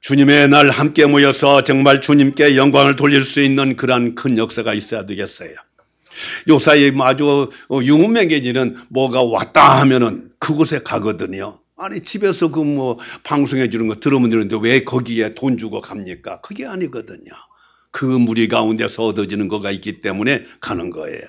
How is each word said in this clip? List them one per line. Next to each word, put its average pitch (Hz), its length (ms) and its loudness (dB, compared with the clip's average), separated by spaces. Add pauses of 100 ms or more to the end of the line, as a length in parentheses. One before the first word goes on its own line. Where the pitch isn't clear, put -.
주님의 143 480 4
날 143 220 6
함께 147 340 2
모여서 139 600 4
정말 139 360 4
주님께 143 560 2
영광을 139 400 4
돌릴 143 280 2
수 143 180 -2
있는 135 340 0
그러한 120 380 -2
큰 123 240 -2
역사가 113 340 -4
있어야 104 320 -8
되겠어요. 95 460 -12 (960)
요사이 147 520 6
아주, 139 500 0 (180)
어, 135 140 -2
유명해지는 151 960 2 (100)
뭐가 131 340 0
왔다 131 580 4
하면은 127 580 0
그곳에 151 440 -2
가거든요. 101 760 -8 (160)
아니, 196 260 -12
집에서 180 480 -4
그 151 140 -4
뭐 131 340 -4 (240)
방송해 135 460 -2
주는 113 180 -4
거 107 100 -4
들으면 127 340 0
되는데 110 280 -2
왜 120 260 0
거기에 117 500 -4
돈 127 240 -4
주고 107 240 -10
갑니까? 92 580 -16
그게 214 240 -16
아니거든요. 135 680 -12 (580)
그 - 160 -8
무리 117 420 0
가운데서 110 560 -2
얻어지는 104 440 -4
거가 98 240 -8
있기 98 280 -12
때문에 107 420 -4 (180)
가는 90 280 -10
거예요. 76 400 -12